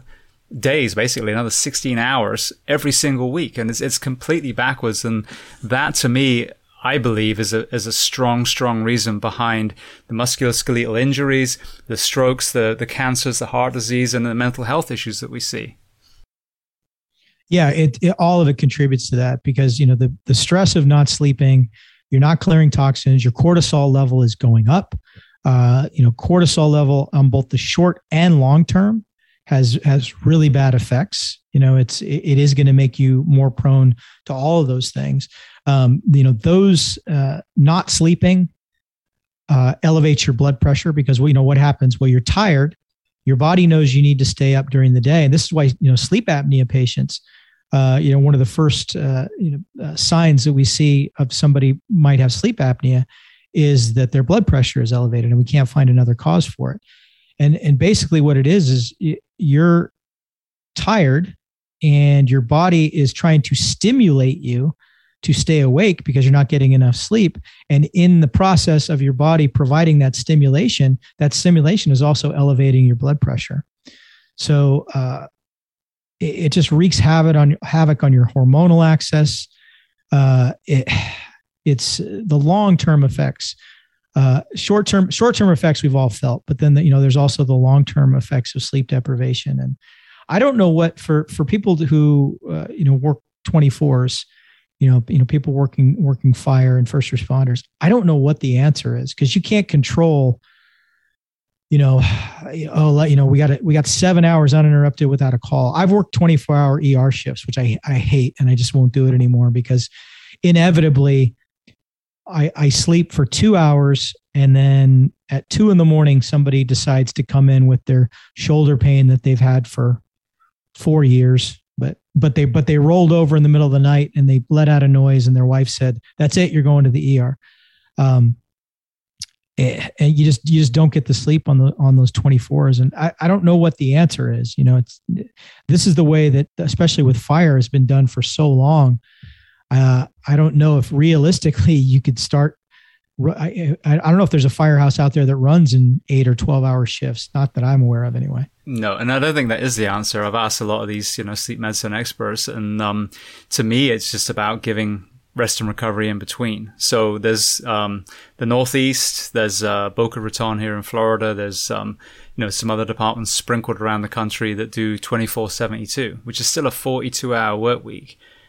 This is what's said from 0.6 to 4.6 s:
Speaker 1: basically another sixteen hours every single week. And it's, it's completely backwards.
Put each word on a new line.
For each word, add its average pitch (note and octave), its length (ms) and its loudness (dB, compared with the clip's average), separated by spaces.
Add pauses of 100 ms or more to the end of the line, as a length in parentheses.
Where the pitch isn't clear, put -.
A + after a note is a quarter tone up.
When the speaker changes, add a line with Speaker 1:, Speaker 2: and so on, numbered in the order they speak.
Speaker 1:
basically A2 360 -4
another A2+ 180 -4
sixteen B2+ 480 -6
hours A2+ 560 -4 (140)
every C#3+ 240 -4
single C3 400 -4
week. C3+ 260 -8
And A2+ 120 -6
it's, A#2 120 -8
it's C3 160 -6
completely C#3 540 -6
backwards. B2 520 -6